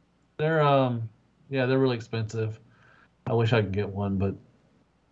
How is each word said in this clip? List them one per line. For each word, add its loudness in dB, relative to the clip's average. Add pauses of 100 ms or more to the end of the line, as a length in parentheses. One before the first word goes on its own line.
(360)
They're, 0
um, 2 (400)
yeah, -2
they're 2
really 2
expensive. -6 (680)
I -2
wish 2
I 4
could -4
get -4
one, -4
but -2 (760)